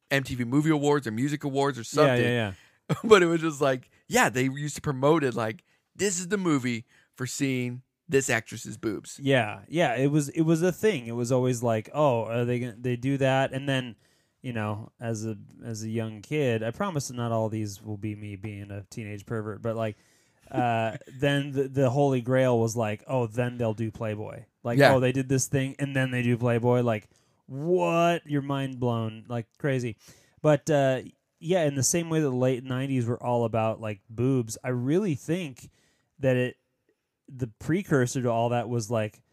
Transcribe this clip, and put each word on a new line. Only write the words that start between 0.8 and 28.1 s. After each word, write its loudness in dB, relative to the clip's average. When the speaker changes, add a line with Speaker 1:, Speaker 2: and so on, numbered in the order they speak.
Speaker 1:
or -4
Music -2
Awards 0
or -10
Speaker 2:
Yeah, -10
Speaker 1:
something. 4
Speaker 2:
yeah, 0
yeah. 0
Speaker 1:
<laughs> -16
But 8
it 4
was 0
just -2
like, 0
yeah, 4
they 0
used -4
to -12
promote 2
it 0
like, -4
"This -2
is -8
the -2
movie 0
for -8
seeing -4
this 2
actress's -4
boobs." -8
Speaker 2:
Yeah, 2
yeah. 0
It 2
was, 0
it -4
was 2
a 2
thing. 0
It -6
was -2
always 2
like, 0
"Oh, 2
are -2
they -2
gonna, -8
they -2
do -2
that?" 2
And -6
then, -2
you -8
know, -4
as -4
a, -6
as -8
a -6
young -6
kid, 0
I -4
promise -4
not -4
all 0
these -6
will -10
be -6
me -12
being -12
a -10
teenage -12
pervert, -6
but, -4
like, -4
uh, 0
Speaker 1:
<laughs> -18
Speaker 2:
then 0
the, 0
the 2
Holy 2
Grail 2
was 0
like, -2
"Oh, 0
then -4
they'll 0
do -4
Playboy." -8
Like, 0
Speaker 1:
Yeah. 8
Speaker 2:
"Oh, 4
they 2
did -2
this 2
thing, -2
and -6
then 0
they -2
do 2
Playboy." 4
Like, 0
what? 2